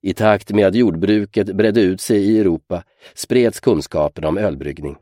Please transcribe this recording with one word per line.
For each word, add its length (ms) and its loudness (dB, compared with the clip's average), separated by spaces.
I 120 -6
takt 380 0
med 160 4
att 80 0
jordbruket 800 0
bredde 260 2
ut 200 0
sig 160 0
i 220 2
Europa 440 -2
spreds 460 -2
kunskapen 640 -2
om 120 -2
ölbryggning. 640 -6